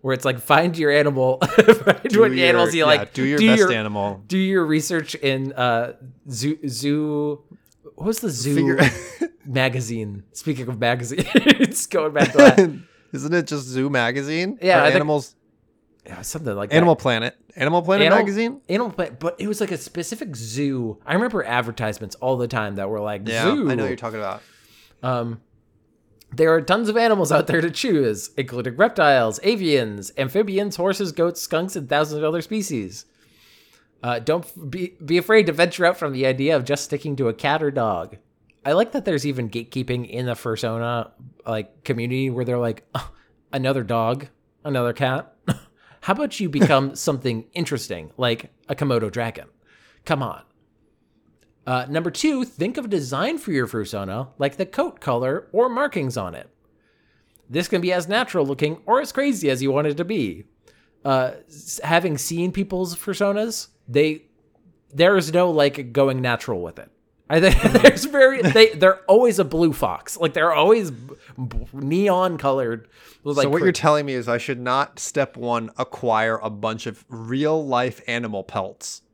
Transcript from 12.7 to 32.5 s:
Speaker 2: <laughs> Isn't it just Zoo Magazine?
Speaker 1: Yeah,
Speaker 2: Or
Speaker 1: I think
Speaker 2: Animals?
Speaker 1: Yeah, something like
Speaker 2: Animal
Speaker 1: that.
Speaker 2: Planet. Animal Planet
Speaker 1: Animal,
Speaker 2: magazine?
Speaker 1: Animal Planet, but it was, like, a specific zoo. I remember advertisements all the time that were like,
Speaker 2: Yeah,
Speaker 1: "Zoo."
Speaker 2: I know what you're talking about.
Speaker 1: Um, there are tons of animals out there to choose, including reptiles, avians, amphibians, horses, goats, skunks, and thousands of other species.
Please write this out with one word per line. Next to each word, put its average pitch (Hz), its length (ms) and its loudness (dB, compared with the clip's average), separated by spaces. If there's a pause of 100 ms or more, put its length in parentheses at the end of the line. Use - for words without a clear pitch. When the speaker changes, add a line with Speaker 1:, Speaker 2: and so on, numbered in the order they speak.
Speaker 2:
<laughs> - 160 -20
Isn't 151 220 -6
it 170 140 -2
just 143 180 -6
Zoo 131 240 -4
Magazine? 139 720 -2
Speaker 1:
Yeah, 180 160 6
Speaker 2:
Or 151 40 6
Speaker 1:
I - 40 4
think 143 100 4
Speaker 2:
Animals? 147 380 -2 (720)
Speaker 1:
Yeah, 87 160 -16
something 139 320 -6
like 101 180 -4
Speaker 2:
Animal 165 220 6
Speaker 1:
that. - 80 -4
Speaker 2:
Planet. 120 340 0 (200)
Animal 160 260 2
Planet 160 240 4
Speaker 1:
Animal, 190 180 8
Speaker 2:
magazine? 226 440 -4
Speaker 1:
Animal 208 240 -2
Planet, 135 260 -6
but 170 220 -4
it 202 80 -6
was, 208 120 -4
like, 196 120 -2
a 165 60 -4
specific 175 580 -10
zoo. 117 680 -6
I 139 100 -4
remember 220 280 -2
advertisements 113 720 -4
all 127 200 -2
the 123 100 -4
time 107 300 -4
that 98 120 -6
were 107 120 -6
like, 104 260 -6
Speaker 2:
Yeah, 113 180 -2
Speaker 1:
"Zoo." 240 240 0
Speaker 2:
I 131 60 0
know 127 80 -2
what 135 60 -4
you're 127 80 -6
talking 110 240 -10
about. 101 220 -8 (600)
Speaker 1:
Um, 120 380 -4 (920)
there 160 220 4
are 170 80 2
tons 208 260 0
of 214 80 0
animals 208 360 2
out 147 160 2
there 170 120 2
to 165 100 -2
choose, 135 680 0
including 123 400 -6
reptiles, 143 640 4
avians, 143 760 0
amphibians, 190 600 -2
horses, 190 340 -2
goats, 170 320 -2
skunks, 175 320 -4
and 143 140 -8
thousands 151 300 0
of 151 60 -2
other 160 180 -2
species. 139 640 -6 (960)